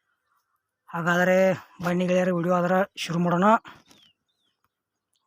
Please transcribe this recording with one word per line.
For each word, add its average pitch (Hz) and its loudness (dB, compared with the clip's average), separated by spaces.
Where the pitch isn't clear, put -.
ಹಾಗಾದರೆ 175 0
ಬನ್ನಿ 180 -2
ಗೆಳೆಯರು, 185 0
ವಿಡಿಯೋ 175 0
ಆದ್ರೆ 185 0
ಶುರು 175 -4
ಮಾಡೋಣ. 175 0